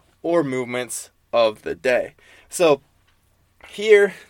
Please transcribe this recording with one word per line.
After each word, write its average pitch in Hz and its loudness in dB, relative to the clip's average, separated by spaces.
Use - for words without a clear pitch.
or 170 0
movements 123 -8
of 113 0
the 76 -8
day. 120 -4
So 156 0
here, 202 2